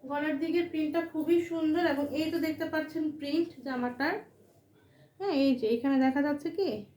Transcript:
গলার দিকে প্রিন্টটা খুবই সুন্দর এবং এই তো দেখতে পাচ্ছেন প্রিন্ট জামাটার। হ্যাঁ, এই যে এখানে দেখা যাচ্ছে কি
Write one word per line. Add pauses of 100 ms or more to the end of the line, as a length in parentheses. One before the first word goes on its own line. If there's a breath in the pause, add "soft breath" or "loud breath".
(100)
গলার
দিকে (100)
প্রিন্টটা (120)
খুবই (120)
সুন্দর (100)
এবং (160)
এই
তো
দেখতে
পাচ্ছেন (140)
প্রিন্ট (160)
জামাটার। (1040 soft breath)
হ্যাঁ, (100)
এই
যে
এখানে (100)
দেখা
যাচ্ছে (100)
কি (260)